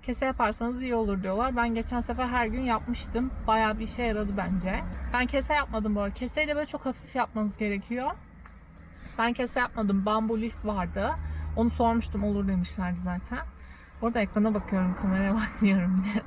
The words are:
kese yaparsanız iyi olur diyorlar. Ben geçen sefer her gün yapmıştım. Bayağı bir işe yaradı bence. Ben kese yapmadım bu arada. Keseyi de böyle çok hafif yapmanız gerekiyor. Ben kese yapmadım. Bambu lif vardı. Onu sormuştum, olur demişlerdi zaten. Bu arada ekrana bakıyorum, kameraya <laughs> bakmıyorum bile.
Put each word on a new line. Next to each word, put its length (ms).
kese 220
yaparsanız 580
iyi 120
olur 280
diyorlar. 340
Ben 180
geçen 260
sefer 280
her 180
gün 140
yapmıştım. 720
Bayağı 320
bir 60
işe 180
yaradı 340
bence. 440
Ben 140
kese 280
yapmadım 400
bu 60
arada. 140
Keseyi 340
de 80
böyle 100
çok 200
hafif 300
yapmanız 400
gerekiyor. 540
Ben 140
kese 280
yapmadım. 460
Bambu 340
lif 240
vardı. 460
Onu 140
sormuştum, 540
olur 240
demişlerdi 520
zaten. 380
Bu 40
arada 140
ekrana 340
bakıyorum, 480
kameraya 320
<laughs> 200
bakmıyorum 480
bile. 240